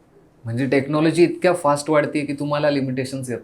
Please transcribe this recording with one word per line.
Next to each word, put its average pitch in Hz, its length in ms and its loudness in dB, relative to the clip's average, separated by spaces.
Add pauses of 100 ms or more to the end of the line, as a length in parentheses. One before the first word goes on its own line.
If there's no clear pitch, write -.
(460)
म्हणजे 117 200 -2
टेक्नॉलॉजी 151 580 2
इतक्या 175 300 2
फास्ट 190 360 0
वाढतेय 151 360 0
की 147 80 -6
तुम्हाला 147 360 0
लिमिटेशन्स 131 600 -2
येत 113 140 -6